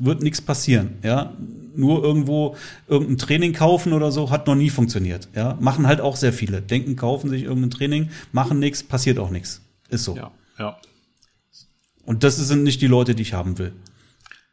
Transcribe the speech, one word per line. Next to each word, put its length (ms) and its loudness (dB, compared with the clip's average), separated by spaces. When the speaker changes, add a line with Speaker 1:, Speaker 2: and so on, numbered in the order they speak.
Speaker 1:
wird 240 0
nichts 160 0
passieren, 540 0
ja. 300 0
Nur 260 4
irgendwo 540 2
irgendein 300 2
Training 340 0
kaufen 400 4
oder 180 2
so, 200 -2
hat 180 0
noch 80 4
nie 140 4
funktioniert, 640 -2
ja. 240 -2
Machen 260 2
halt 140 4
auch 160 -2
sehr 160 2
viele. 300 -4
Denken, 340 -2
kaufen 340 -4
sich 140 -4
irgendein 260 -2
Training, 400 -2
machen 260 0
nichts, 240 -2
passiert 380 0
auch 100 -4
nichts. 300 -8
Ist 140 -4
so. 140 -6
Speaker 2:
Ja, 160 -14
ja. 180 -8
Speaker 1:
Und 200 0
das 120 6
sind 280 2
nicht 180 2
die 60 4
Leute, 260 4
die 80 -4
ich 100 -6
haben 260 -4
will. 140 -6